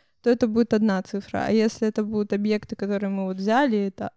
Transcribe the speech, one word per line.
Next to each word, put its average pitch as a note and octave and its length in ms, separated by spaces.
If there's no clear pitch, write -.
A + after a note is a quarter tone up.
то A#3+ 80
это B3 180
будет A3+ 260
одна G#3 280
цифра. - 440
А C#3 60
если A3 340
это G#3+ 160
будут G#3 300
объекты, G#3 440
которые G3 340
мы G3 160
вот F#3+ 100
взяли, A3 420
это G3+ 380